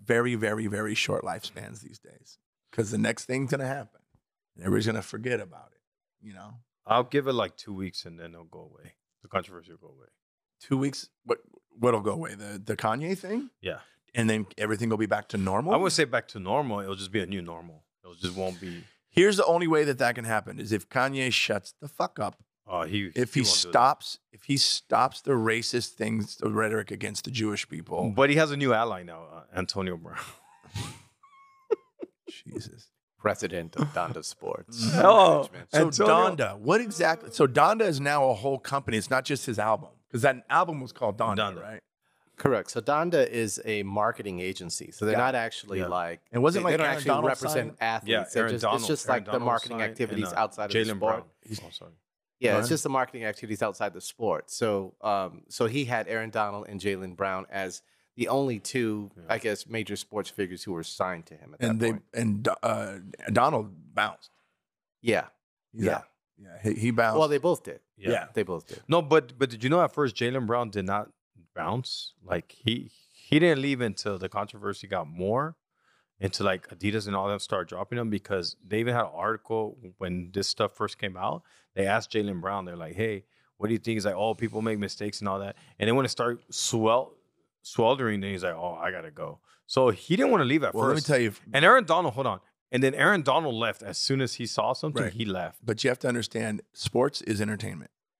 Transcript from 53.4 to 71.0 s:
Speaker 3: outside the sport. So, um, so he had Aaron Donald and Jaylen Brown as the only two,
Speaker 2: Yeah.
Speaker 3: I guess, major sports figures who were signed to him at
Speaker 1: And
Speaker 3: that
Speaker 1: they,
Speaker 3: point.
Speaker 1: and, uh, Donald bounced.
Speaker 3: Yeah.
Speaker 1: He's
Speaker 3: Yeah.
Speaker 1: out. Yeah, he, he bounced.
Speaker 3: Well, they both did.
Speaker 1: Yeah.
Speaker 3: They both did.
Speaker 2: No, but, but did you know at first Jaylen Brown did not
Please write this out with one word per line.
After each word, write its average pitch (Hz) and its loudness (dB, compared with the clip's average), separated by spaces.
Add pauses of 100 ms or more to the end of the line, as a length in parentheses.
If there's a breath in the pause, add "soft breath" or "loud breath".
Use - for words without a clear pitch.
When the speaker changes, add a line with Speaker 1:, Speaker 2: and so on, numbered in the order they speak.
Speaker 3:
outside 101 -4
the 92 -14
sport. - -4
So, 101 -2
um, 95 -2
so - 0
he 127 0
had 117 -2
Aaron 113 -4
Donald 104 -4
and 101 -10
Jaylen 95 -4
Brown 95 -4
as 95 -6 (340)
the 120 -2
only 127 0
two, 107 -2
Speaker 2:
Yeah. 87 -20
Speaker 3:
I 113 2
guess, 107 -2
major 104 -6
sports 101 -6
figures 90 -6
who 98 -6
were 82 -6
signed 90 -4
to - -20
him - -20
at - -8
Speaker 1:
And 113 0
Speaker 3:
that 117 2
Speaker 1:
they, 113 2
Speaker 3:
point. 104 -8 (100)
Speaker 1:
and, 113 0 (160)
uh, 107 -2 (360)
Donald 107 0
bounced. 101 -2 (720)
Speaker 3:
Yeah. 107 2 (440)
Speaker 1:
He's 110 -2
Speaker 3:
Yeah. 82 2
Speaker 1:
out. - -8 (320)
Yeah, 90 -20
he, 104 0
he 113 0
bounced. 113 4
Speaker 3:
Well, 156 6
they 143 2
both 160 0
did. - -14 (160)
Speaker 1:
Yeah. 98 -2
Speaker 3:
They 107 0
both 87 -6
did. 95 -16
Speaker 2:
No, 165 4
but, 143 4
but 131 2
did 117 -10
you 127 2
know 175 6
at 143 2
first 143 -2
Jaylen 123 -2
Brown 117 0
did 98 -2
not 101 -2 (460)